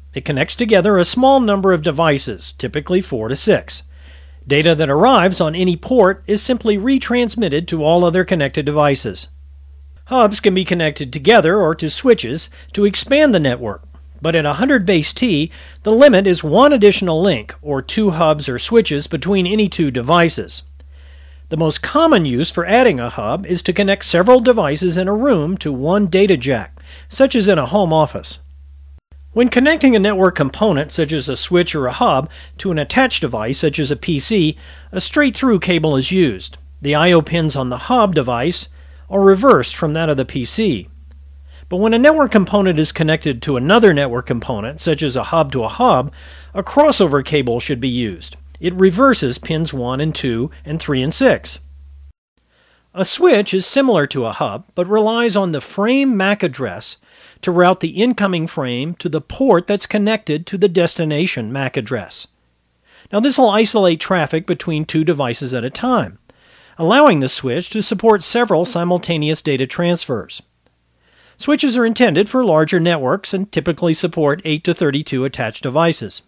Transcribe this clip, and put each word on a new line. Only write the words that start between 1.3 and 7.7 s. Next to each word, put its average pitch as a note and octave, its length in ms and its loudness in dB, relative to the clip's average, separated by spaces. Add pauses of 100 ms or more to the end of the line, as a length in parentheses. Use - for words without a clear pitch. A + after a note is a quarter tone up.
number G3 340 2
of E3 80 0
devices, D3 720 -2
typically D3+ 500 -4
four A2 280 -6
to C3+ 60 -4
six. - 460 -2 (640)
Data D#3 300 2
that D3+ 140 -2
arrives F#3 520 4
on D#3 140 -2
any F3+ 220 0
port G3 500 2
is G3+ 160 -2
simply A3+ 340 -2
retransmitted A3+ 880 -2
to D#3+ 160 -4